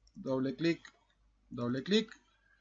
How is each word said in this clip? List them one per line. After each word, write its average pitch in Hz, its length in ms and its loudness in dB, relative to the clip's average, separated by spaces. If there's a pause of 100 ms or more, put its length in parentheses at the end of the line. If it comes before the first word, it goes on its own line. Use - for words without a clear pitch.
(160)
doble 131 400 -2
clic, 160 360 0 (560)
doble 123 360 -2
clic. 214 360 2 (400)